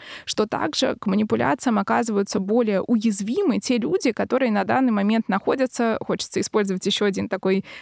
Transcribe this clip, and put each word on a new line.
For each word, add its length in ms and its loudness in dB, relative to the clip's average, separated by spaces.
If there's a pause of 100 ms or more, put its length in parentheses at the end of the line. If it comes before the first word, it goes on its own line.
(240)
что 240 -2
также 500 -2
к 100 -6
манипуляциям 680 2
оказываются 640 0
более 440 2
уязвимы 760 0
те 180 0
люди, 360 0
которые 400 0
на 100 2
данный 300 2
момент 340 2
находятся, 720 0
хочется 400 -4
использовать 460 -2
ещё 180 0
один 240 0
такой 380 0 (160)